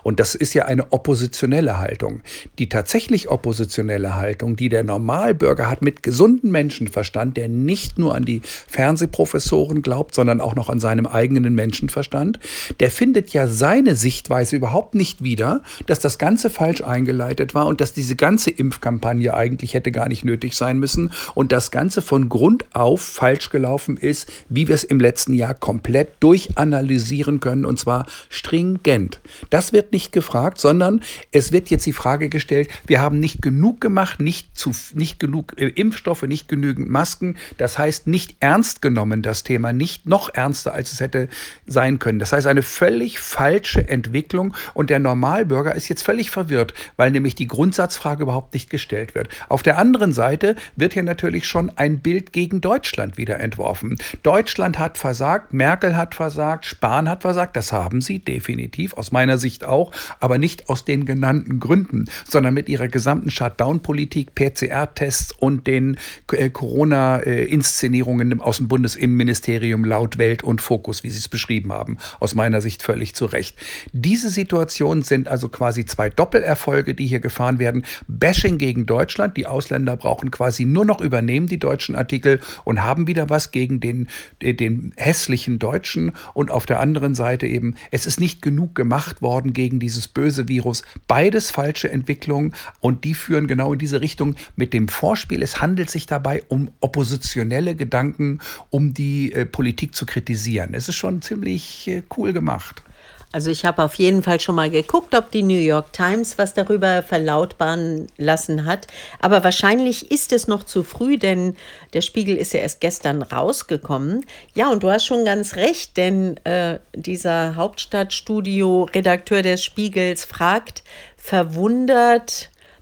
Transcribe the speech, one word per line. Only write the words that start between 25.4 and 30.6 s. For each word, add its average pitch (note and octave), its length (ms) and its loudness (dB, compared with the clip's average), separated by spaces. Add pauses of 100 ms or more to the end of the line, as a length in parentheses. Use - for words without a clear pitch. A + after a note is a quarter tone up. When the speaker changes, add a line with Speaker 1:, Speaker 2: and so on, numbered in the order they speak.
Speaker 1:
komplett A#2+ 640 0
durchanalysieren C#3+ 1200 2
können, C3+ 240 0
und B2+ 140 0
zwar B2 280 -2 (220)
stringent. E3 920 0 (300)
Das F3 220 2
wird G#3 200 4
nicht - 200 -2
gefragt, D#3+ 460 0
sondern F3+ 440 4 (300)